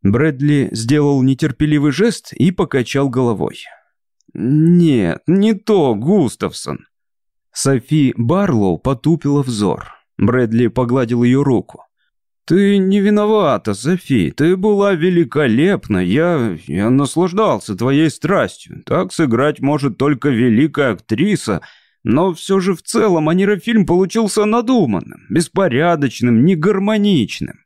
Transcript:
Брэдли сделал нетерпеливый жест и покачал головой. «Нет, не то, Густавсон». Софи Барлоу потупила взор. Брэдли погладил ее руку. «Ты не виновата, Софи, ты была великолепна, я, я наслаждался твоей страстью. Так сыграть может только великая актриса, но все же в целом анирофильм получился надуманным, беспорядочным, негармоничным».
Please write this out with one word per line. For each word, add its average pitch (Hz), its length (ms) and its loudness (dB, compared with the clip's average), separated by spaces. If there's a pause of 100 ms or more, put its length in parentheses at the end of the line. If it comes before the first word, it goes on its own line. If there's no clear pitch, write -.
Брэдли 139 640 0
сделал 139 520 0
нетерпеливый 147 680 0
жест 185 420 -2
и 175 180 0
покачал 139 580 -2
головой. 117 540 -4 (720)
«Нет, 151 920 2
не 202 300 2
то, 175 400 0
Густавсон». 110 880 -2 (680)
Софи 139 640 0
Барлоу 117 640 0
потупила 143 640 -2
взор. 104 520 -4 (260)
Брэдли 117 480 0
погладил 120 560 -2
ее 127 200 2
руку. 123 420 -2 (600)
«Ты 202 320 2
не 196 220 2
виновата, 208 760 0
Софи, 120 560 -2
ты 165 260 0
была 202 380 0
великолепна, 151 1040 0
я, 117 580 0 (120)
я 98 240 -2
наслаждался 156 840 0
твоей 139 360 0
страстью. - 760 -6
Так 160 260 -4
сыграть 139 480 0
может 139 380 -2
только 143 320 -2
великая 127 640 2
актриса, 110 680 -2 (420)
но 156 320 0
все 190 240 -2
же 185 160 -2
в - 80 -18
целом 180 440 0
анирофильм 196 600 0
получился 190 580 0
надуманным, 214 880 -2
беспорядочным, 143 1120 0
негармоничным». 196 1200 0